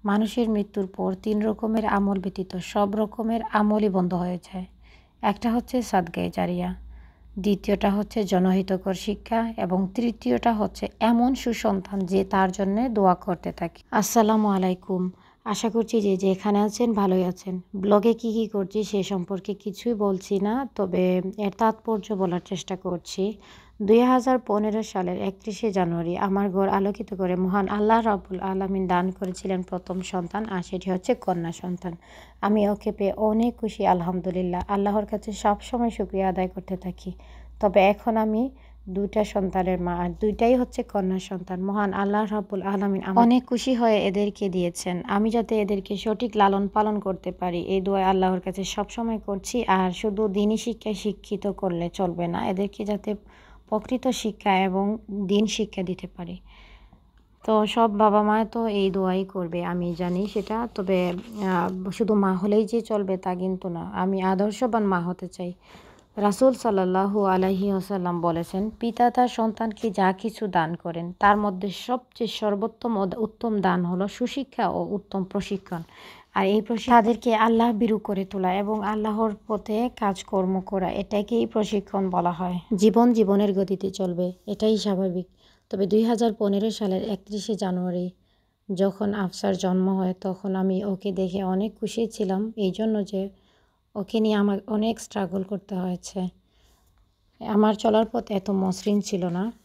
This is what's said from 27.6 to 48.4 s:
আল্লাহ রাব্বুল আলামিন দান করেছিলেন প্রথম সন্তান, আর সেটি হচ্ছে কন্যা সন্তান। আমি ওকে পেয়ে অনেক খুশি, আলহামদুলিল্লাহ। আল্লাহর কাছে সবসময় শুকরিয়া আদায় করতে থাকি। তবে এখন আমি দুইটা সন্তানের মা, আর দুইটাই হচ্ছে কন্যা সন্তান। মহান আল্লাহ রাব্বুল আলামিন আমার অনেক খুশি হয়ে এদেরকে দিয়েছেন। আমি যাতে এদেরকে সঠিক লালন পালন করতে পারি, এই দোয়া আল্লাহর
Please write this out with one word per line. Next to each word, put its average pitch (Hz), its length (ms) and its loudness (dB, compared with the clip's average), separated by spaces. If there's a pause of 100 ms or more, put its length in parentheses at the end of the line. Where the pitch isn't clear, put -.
আল্লাহ 214 340 4
রাব্বুল 196 380 -2
আলামিন 190 460 -2
দান 180 240 2
করেছিলেন 185 520 -4
প্রথম 180 380 -6
সন্তান, 185 440 -6
আর 196 180 -4
সেটি 190 280 -6
হচ্ছে 190 240 0
কন্যা 170 380 -2
সন্তান। 180 440 -8 (440)
আমি 208 280 2
ওকে 208 240 -2
পেয়ে 202 200 0
অনেক 220 440 2
খুশি, 208 300 -2
আলহামদুলিল্লাহ। 180 840 0
আল্লাহর 202 380 0
কাছে 214 260 -6
সবসময় 220 580 0
শুকরিয়া 190 380 -2
আদায় 185 200 0
করতে 185 280 -8
থাকি। 185 360 -10 (480)
তবে 202 200 6
এখন 208 360 4
আমি 220 340 0 (380)
দুইটা 202 360 0
সন্তানের 185 560 0
মা, 175 160 -2
আর 175 140 -2 (100)
দুইটাই 226 360 4
হচ্ছে 247 260 -2
কন্যা 190 360 -2
সন্তান। 185 440 -8
মহান 196 300 -2
আল্লাহ 202 380 0
রাব্বুল 208 320 -4
আলামিন 196 400 -2
আমার 190 220 4
অনেক 247 220 4
খুশি 254 280 0
হয়ে 220 320 4
এদেরকে 202 420 0
দিয়েছেন। 180 560 -2
আমি 208 260 0
যাতে 226 300 0
এদেরকে 202 360 -2
সঠিক 214 400 -4
লালন 196 320 4
পালন 214 320 0
করতে 190 320 -6
পারি, 175 280 -4
এই 190 200 0
দোয়া 190 300 2
আল্লাহর 185 300 2